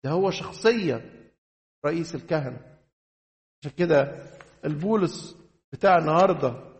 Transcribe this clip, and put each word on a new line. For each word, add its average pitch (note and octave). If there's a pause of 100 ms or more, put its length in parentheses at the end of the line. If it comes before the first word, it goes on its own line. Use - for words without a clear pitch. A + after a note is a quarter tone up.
ده C3+
هو F#3
شخصيا - (560)
رئيس E3
الكهنة. C3+ (840)
عشان D3
كده D3+ (360)
البولس E3+ (240)
بتاع F#3
النهاردة D#3 (120)